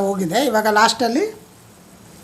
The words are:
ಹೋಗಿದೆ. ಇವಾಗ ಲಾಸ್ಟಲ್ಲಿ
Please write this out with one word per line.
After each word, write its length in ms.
ಹೋಗಿದೆ. 320
ಇವಾಗ 180
ಲಾಸ್ಟಲ್ಲಿ 460